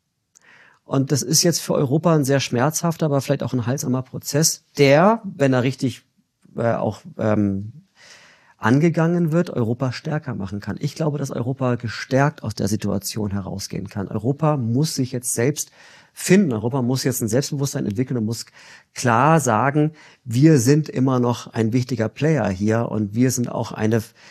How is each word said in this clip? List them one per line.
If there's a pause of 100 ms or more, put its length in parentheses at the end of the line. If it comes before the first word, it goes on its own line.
(840)
Und
das
ist
jetzt
für
Europa
ein
sehr
schmerzhafter,
aber
vielleicht
auch
ein
heilsamer
Prozess, (120)
der,
wenn
er
richtig, (540)
äh,
auch, (160)
ähm, (840)
angegangen
wird,
Europa
stärker
machen
kann.
Ich
glaube,
dass
Europa
gestärkt
aus
der
Situation
herausgehen
kann.
Europa
muss
sich
jetzt
selbst (420)
finden.
Europa
muss
jetzt
ein
Selbstbewusstsein
entwickeln
und
muss (500)
klar
sagen, (320)
"Wir
sind
immer
noch
ein
wichtiger
Player
hier
und
wir
sind
auch
eine (280)